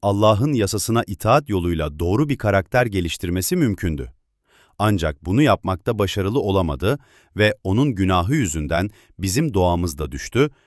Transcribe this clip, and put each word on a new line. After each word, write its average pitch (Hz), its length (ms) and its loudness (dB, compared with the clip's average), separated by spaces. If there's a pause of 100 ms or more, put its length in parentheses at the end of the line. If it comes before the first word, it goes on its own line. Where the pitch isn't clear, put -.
Allah'ın 107 520 2
yasasına 110 540 0
itaat 117 420 0
yoluyla 82 500 -2
doğru 104 300 0
bir 135 80 -2
karakter 104 480 0
geliştirmesi 92 680 -2
mümkündü. 90 580 -2 (680)
Ancak 85 460 0
bunu 101 160 2
yapmakta 104 580 0
başarılı 101 400 -2
olamadı 95 600 0 (380)
ve 107 260 2
onun 117 320 0
günahı 92 400 2
yüzünden 82 540 -2 (300)
bizim 104 340 -2
doğamız 87 440 0
da 73 140 -8
düştü 123 380 0 (180)